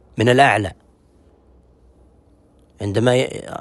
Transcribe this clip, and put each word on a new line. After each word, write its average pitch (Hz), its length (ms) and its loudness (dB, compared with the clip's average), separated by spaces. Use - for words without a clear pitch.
من 113 100 2
الأعلى، 117 440 2
عندما 107 360 0
ي-، - 260 -4